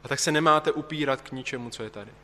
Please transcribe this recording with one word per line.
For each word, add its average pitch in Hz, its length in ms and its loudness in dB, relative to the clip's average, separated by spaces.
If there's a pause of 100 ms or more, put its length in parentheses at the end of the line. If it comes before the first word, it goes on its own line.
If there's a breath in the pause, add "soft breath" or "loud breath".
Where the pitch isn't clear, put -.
A - 40 -16
tak 139 120 0
se 160 120 2
nemáte 156 400 6
upírat 147 480 -2
k - 120 -16
ničemu, 123 380 -8
co - 120 -12
je 107 80 -8
tady. 104 200 -16 (140)